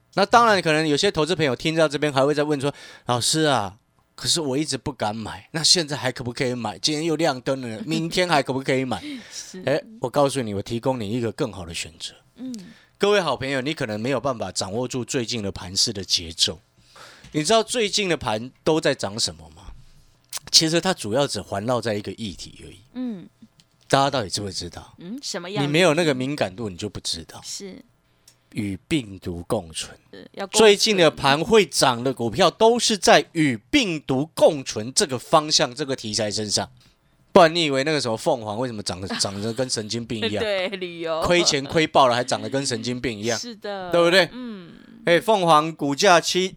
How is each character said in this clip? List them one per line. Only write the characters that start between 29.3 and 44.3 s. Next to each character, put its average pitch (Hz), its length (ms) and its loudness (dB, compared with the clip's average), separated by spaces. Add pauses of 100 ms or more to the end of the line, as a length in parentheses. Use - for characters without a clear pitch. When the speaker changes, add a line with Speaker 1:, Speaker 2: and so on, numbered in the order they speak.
Speaker 1:
共 90 240 -2
存。 - 260 -12 (140)
Speaker 2:
是， 95 220 -20
要 196 120 -10
共 - 140 0
存。 - 0 -
Speaker 1:
最 208 180 8
近 214 180 2
的 170 140 6
盘 143 340 4
会 208 220 6
涨 123 380 0
的 135 100 0
股 120 160 -4
票 160 220 2
都 226 260 4
是 220 180 0
在 180 360 4
与 147 260 0 (140)
病 202 280 0
毒 135 360 -2
共 165 280 4
存 117 300 -8
这 190 140 0
个 131 100 -4
方 151 340 2
向、 143 220 2
这 139 100 -8
个 135 120 -4
题 110 180 -6
材 107 160 -2
身 104 220 -4
上。 98 180 -2 (640)
不 196 100 10
然 160 140 8
你 175 100 2
以 147 60 2
为 135 120 2
那 156 80 0
个 147 100 0
什 120 80 -2
么 110 60 0
凤 131 280 0
凰 107 160 -6
为 131 80 -2
什 120 60 -8
么 101 100 -10
长 90 180 -6
得， 95 120 -6
Speaker 2:
<laughs> - 40 -6
Speaker 1:
长 98 240 -4
得 113 120 -4
跟 131 140 -4
神 110 220 -6
经 117 160 -6
病 113 140 -6
一 107 140 -4
样？ 104 100 -2
Speaker 2:
对， 196 240 -2
旅 180 320 -10
游。 160 240 -4
Speaker 1:
亏 175 200 4
钱 143 200 0
亏 156 240 0
爆 143 200 6
了， 120 80 2
还 120 80 0
长 123 160 -2
得 107 80 -8
跟 135 160 -4
神 120 200 -4
经 123 180 -6
病 120 160 -6
一 101 80 -8
样。 113 140 -2
Speaker 2:
是 233 160 -12
的。 196 360 -10
Speaker 1:
对 175 120 4
不 170 80 4
对？ 180 200 4